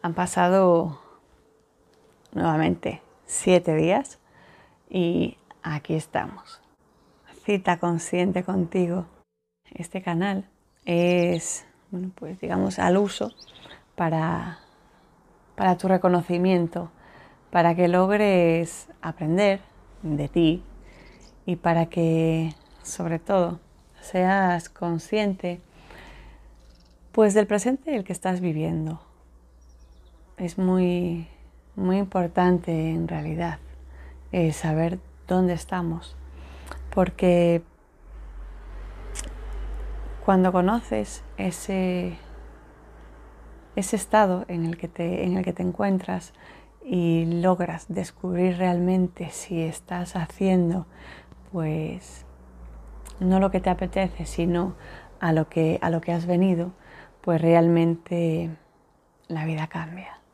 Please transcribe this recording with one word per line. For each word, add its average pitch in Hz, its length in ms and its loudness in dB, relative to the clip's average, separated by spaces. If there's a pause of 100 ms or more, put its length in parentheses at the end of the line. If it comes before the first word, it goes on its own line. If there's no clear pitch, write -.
Han 170 120 -4
pasado 180 840 4 (1300)
nuevamente 165 680 0 (240)
siete 175 480 2
días 175 460 0 (720)
y 175 480 0 (260)
aquí 156 320 -4
estamos. - 680 -8 (840)
Cita 185 340 0
consciente 180 640 -2
contigo. 180 640 -2 (580)
Este - 380 -12
canal 190 480 -2 (340)
es, 175 840 0 (240)
bueno, 185 240 -6
pues, - 280 -12
digamos, 185 380 -2
al 180 180 4
uso - 340 -2 (640)
para, 165 640 -2 (960)
para 185 220 2
tu 190 100 -4
reconocimiento, 175 1040 2 (580)
para 170 260 4
que 175 120 4
logres 180 1000 4 (120)
aprender 185 600 2 (420)
de 147 240 -2
ti 170 360 4 (840)
y 180 100 -2
para 165 300 2
que, 160 680 0 (280)
sobre 170 360 -4
todo, 175 420 0 (400)
seas 185 680 2
consciente, 180 960 -4 (1500)
pues, 214 200 6
del 214 120 6
presente 254 480 -2
el 202 120 -4
que 185 80 -8
estás 180 260 -4
viviendo. 160 640 -4 (1400)
Es 175 200 -6
muy, 180 680 2 (480)
muy 190 220 0
importante, 180 920 0
en 165 200 -4
realidad, 160 500 -6 (720)
eh, 165 220 2
saber 165 440 0 (300)
dónde 185 240 2
estamos, 170 640 -6 (720)
porque 175 760 4 (2500)
cuando 185 300 4
conoces 208 680 0 (140)
ese, 180 840 -4 (1600)
ese 202 220 -2
estado 190 500 2
en 170 180 -4
el 165 120 -4
que 175 100 -10
te, 175 380 -4
en 185 100 0
el 185 80 -2
que 185 80 -2
te 180 120 -6
encuentras 185 680 -2 (500)
y 170 440 0 (160)
logras 175 480 0
descubrir 180 680 -2
realmente 180 760 0
si - 300 -6
estás 175 540 -8
haciendo, 180 680 0 (680)
pues, 160 720 -6 (960)
no 190 220 4
lo 190 100 2
que 190 80 0
te 185 100 0
apetece, 180 560 -2
sino 175 500 -2 (440)
a 165 140 0
lo 156 160 2
que, 165 320 2
a 170 80 0
lo 165 100 0
que 170 140 -4
has 170 120 -2
venido, 180 460 2 (500)
pues 165 180 2
realmente 170 1120 4 (800)
la 160 180 -6
vida 156 220 -4
cambia. 170 520 -12 (140)